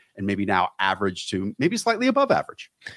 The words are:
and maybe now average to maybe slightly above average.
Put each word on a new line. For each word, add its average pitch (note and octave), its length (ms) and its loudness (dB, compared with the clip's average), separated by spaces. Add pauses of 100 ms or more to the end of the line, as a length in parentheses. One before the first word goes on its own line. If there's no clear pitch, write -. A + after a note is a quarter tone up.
(160)
and G2 100 -4
maybe G2+ 180 0
now F#2 260 2 (100)
average F#2+ 500 0
to G2 280 -2
maybe F3+ 180 2
slightly A#3 320 0
above C4+ 220 2
average. - 400 -2 (260)